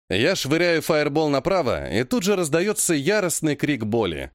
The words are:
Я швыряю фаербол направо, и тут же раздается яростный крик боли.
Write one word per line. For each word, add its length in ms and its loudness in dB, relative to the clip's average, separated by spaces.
Я 260 2
швыряю 460 0
фаербол 460 2
направо, 640 0
и 140 0
тут 180 -2
же 140 0
раздается 580 0
яростный 600 0
крик 280 -2
боли. 500 -2